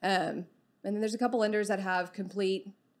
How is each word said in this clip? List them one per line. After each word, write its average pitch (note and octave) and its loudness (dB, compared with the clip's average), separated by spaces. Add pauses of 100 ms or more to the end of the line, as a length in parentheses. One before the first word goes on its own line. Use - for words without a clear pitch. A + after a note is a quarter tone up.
Um, F3+ 0 (380)
and G3+ -2
then G#3 -2
there's G#3+ 0
a A3+ -2
couple A#3+ 2
lenders G#3+ 2
that G3 0
have F3+ 0
complete, F#3+ -2 (320)